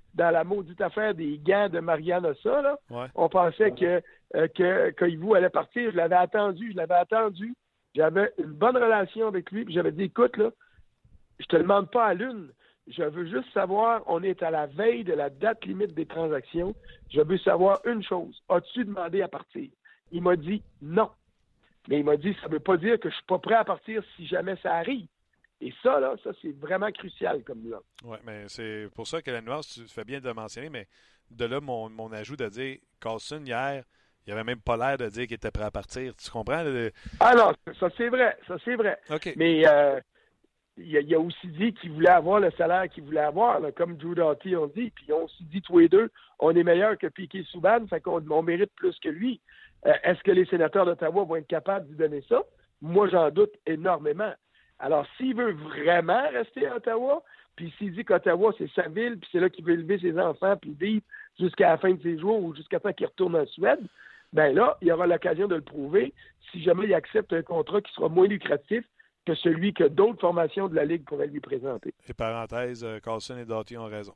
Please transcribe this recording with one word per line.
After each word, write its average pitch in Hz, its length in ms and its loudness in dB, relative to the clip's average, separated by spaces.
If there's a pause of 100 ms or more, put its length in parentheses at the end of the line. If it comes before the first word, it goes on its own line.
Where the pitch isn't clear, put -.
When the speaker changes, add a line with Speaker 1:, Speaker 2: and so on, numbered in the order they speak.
(140)
Speaker 1:
dans 170 160 2
la 165 140 2
maudite 180 360 -6
affaire 208 340 -2
des 151 240 -6
gants 196 300 2
de 170 120 -4
Marianne 170 440 0
Ossa, 220 380 0
là, 285 160 0 (120)
Speaker 2:
Ouais. 120 240 -8
Speaker 1:
on 165 140 2
pensait 180 440 2
que 175 300 0 (320)
euh, 156 140 2
que 175 440 2
Koivu 175 420 0
allait 180 160 6
partir. 220 400 -2
Je 175 60 -6
l'avais 170 200 2
attendu, 202 560 0
je 180 40 -10
l'avais 165 180 -2
attendu. 208 600 0 (400)
J'avais 160 440 2
une 156 140 -6
bonne 214 240 2
relation 220 520 2
avec 190 220 -4
lui, 214 140 -6
puis 156 100 -10
j'avais 175 180 0
dit, « 160 120 -6
Écoute, 240 320 0
là, 214 140 2 (880)
je - 80 -14
te 170 100 0
demande 196 340 2
pas 233 160 2
à 190 80 2
lune. 202 360 -8 (360)
Je - 160 -8
veux 156 240 -4
juste 247 260 -6
savoir, 208 540 2
on 170 160 0
est 185 200 -2
à 165 80 -2
la 151 160 -2
veille 220 380 0
de 175 80 -2
la 143 180 -2
date 180 340 -4
limite 190 300 -4
des 156 120 -6
transactions. 165 680 -4 (360)
Je 147 100 2
veux 160 180 2
savoir 190 460 4
une 226 180 -2
chose. 175 460 -6
As-tu 208 360 0
demandé 190 380 -2
à 175 60 -4
partir ? » - 400 -12 (440)
Il 170 100 -6
m'a 180 140 4
dit, « 175 260 -6 (200)
Non. » 175 280 0 (800)
Mais 147 100 0
il 143 60 0
m'a 147 120 4
dit, « 175 260 -4
Ça 160 60 -12
veut 156 120 -4
pas 180 160 2
dire 214 220 0
que 165 120 -8
je - 40 -10
suis - 100 -16
pas 185 140 -2
prêt 214 180 0
à 220 80 2
partir 214 380 -6 (140)
si 165 100 -18
jamais 180 360 -6
ça 165 140 -2
arrive. » 190 300 -6 (540)
Et - 200 -12
ça, 262 200 2
là, 131 240 -2
ça, 220 60 -8 (120)
c'est 147 160 -10
vraiment 190 320 -4
crucial 175 540 -8
comme 117 160 -14
nuance. 113 240 -14 (200)
Speaker 2:
Ouais, 110 220 -14
mais 107 220 -14
c'est 107 480 -12
pour 113 100 -14
ça 160 160 -8
que - 80 -10
la 117 100 -6
nuance, 131 280 -10
tu 117 140 -20 (100)
fais 110 120 -12
bien 131 140 -10
de 127 80 -12
le 120 80 -6
mentionner, 113 360 -12
mais 117 180 -14 (420)
de 120 140 -6
là, 127 160 -4
mon, 120 280 -8
mon 110 240 -14
ajout 107 220 -12
de 127 140 -6
dire, 131 300 -10 (220)
Carlson, 113 460 -8
hier, 131 380 -4 (420)
il 101 60 -12
avait 110 100 -6
même 120 180 -6
pas 117 160 -2
l'air 131 220 0
de 120 100 -6
dire 113 200 -8
qu'il 117 60 -8
était 107 180 -8
prêt 104 100 -6
à 104 80 -6
partir. 127 460 -10
Tu - 160 -18
comprends, 123 320 -4
le 120 260 -2 (300)
Speaker 1:
Ah 240 160 4
non, 220 160 8 (260)
ça, 185 180 0
c'est 233 120 -2
vrai. 240 280 2 (120)
Ça, 180 160 -8
c'est 247 100 -2
vrai. 214 240 0 (100)
Speaker 2:
Ok. 156 280 -6
Speaker 1:
Mais, 160 300 4
euh, 143 340 6 (760)
il 147 200 -8
a, 147 40 6
il 151 140 0
a 160 60 4
aussi 170 260 -6
dit 185 280 -2
qu'il 175 180 -14
voulait 160 160 4
avoir 180 320 6
le 180 120 4
salaire 175 360 0
qu'il 156 160 -16
voulait 151 160 -2
avoir, 156 400 2
là, 151 100 -4
comme 170 260 -4
Drew 165 200 -8
Doughty, 170 400 0
on 156 100 0
dit. 214 240 -8
Puis - 180 -20
ils 151 40 -2
ont 165 120 0
aussi 165 200 -14
dit 165 180 -8
tous 175 160 4
les 170 100 10
deux, « 220 220 6 (300)
On 160 160 4
est 175 80 6
meilleur 185 340 4
que 185 80 -4
Piquet 180 380 -10
Souban, 202 420 2
fait 170 140 -4
qu'on, 170 300 -2
on 156 120 2
mérite 170 320 0
plus 180 240 -2
que - 100 -8
lui. » 202 320 -4 (460)
Euh, 151 60 6 (100)
est-ce 165 200 0
que 196 100 4
les 180 140 6
sénateurs 175 400 2
d'Ottawa 175 380 0
vont 165 120 -2
être 151 100 -6
capables 175 400 -2
de 139 40 -20
lui 151 80 -12
donner 151 300 0
ça ? 240 140 2 (380)
Moi, 180 300 4
j'en 165 200 4
doute 208 220 4 (140)
énormément. 160 640 -2 (460)
Alors, 143 280 0 (100)
s'il 262 200 -2
veut 226 160 0
vraiment 165 800 0
rester 247 360 -4
à 240 100 -6
Ottawa, 247 460 -2 (340)
puis 170 220 -10
s'il 202 140 -6
dit 202 120 -8
qu'Ottawa, 190 540 2
c'est - 140 -6
sa 175 160 -2
ville, 226 300 -4
puis 156 120 -20
c'est 175 100 0
là 185 80 4
qu'il 175 160 -6
veut 170 100 2
élever 170 240 -2
ses 170 200 -2
enfants, 185 380 0
puis 156 220 -12
vivre 208 240 -2 (360)
jusqu'à 175 320 4
la 160 80 4
fin 190 140 2
de 160 100 -2
ses 170 160 -4
jours 202 240 0
ou 165 120 -6
jusqu'à - 260 -6
temps 202 120 -4
qu'il 170 140 -4
retourne 175 300 -2
en 147 100 0
Suède, 240 340 0 (520)
ben 147 220 4
là, 240 260 4
il 170 100 4
aura 170 160 2
l'occasion 170 400 0
de 175 100 0
le 156 40 -4
prouver 196 540 -2 (360)
si 175 120 -14
jamais 180 240 2
il 190 80 4
accepte 196 380 -2
un 165 100 0
contrat 175 380 -2
qui - 120 -8
sera - 160 -2
moins 180 180 6
lucratif 202 580 -2 (400)
que 165 120 -2
celui 170 360 2
que - 120 2
d'autres 214 360 4
formations 175 480 0
de 160 60 -6
la 151 100 2
Ligue 156 200 -2
pourraient 147 240 -4
lui 143 120 -10
présenter. 127 540 -8 (140)
Speaker 2:
Et 123 60 -14
parenthèse, 117 720 -6
euh, 110 140 -10
Carlson 113 400 -8
et 120 60 -12
Doughty 113 320 -6
ont 113 100 -12
raison. 107 300 -12